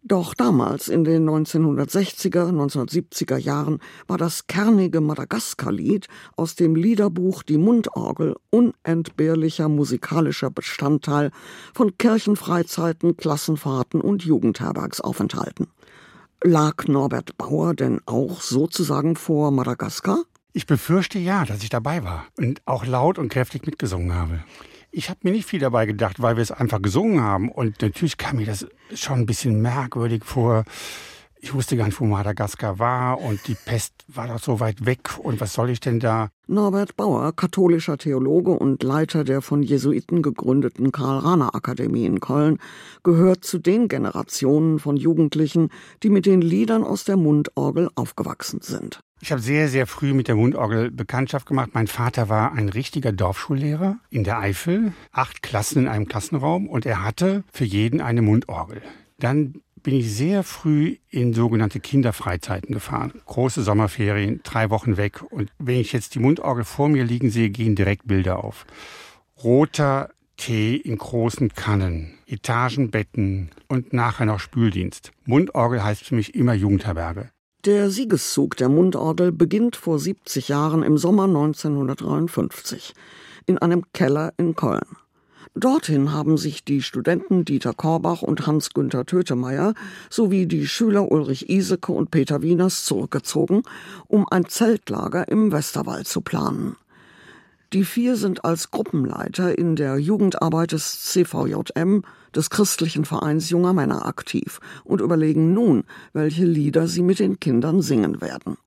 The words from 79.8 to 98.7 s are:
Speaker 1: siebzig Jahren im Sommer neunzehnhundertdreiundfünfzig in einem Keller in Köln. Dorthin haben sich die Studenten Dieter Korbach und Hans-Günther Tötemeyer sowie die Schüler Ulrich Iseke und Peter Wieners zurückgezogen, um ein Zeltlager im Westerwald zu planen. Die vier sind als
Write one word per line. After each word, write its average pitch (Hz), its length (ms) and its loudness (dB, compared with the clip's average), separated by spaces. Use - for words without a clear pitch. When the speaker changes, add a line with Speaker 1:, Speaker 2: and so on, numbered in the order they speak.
Speaker 1:
siebzig 147 480 -6
Jahren 151 380 2
im 151 120 4
Sommer 190 300 4
neunzehnhundertdreiundfünfzig 147 1700 -2
in 185 120 2
einem 175 240 2
Keller 156 440 0
in 165 180 0
Köln. 90 320 -2
Dorthin 165 580 2
haben 151 260 2
sich 147 260 -6
die 143 160 0
Studenten 170 640 0
Dieter 135 300 -2
Korbach 165 480 0
und - 240 -2
Hans-Günther 147 580 0
Tötemeyer 143 680 0
sowie 190 380 2
die 156 200 -2
Schüler 202 460 2
Ulrich 135 380 0
Iseke 185 420 0
und - 180 -2
Peter 147 300 2
Wieners 175 460 0
zurückgezogen, 151 760 0
um 208 220 4
ein 180 180 2
Zeltlager - 800 0
im 214 240 4
Westerwald - 560 -4
zu - 140 -2
planen. - 540 -2
Die 190 100 4
vier 240 320 0
sind 202 300 -2
als 165 240 -2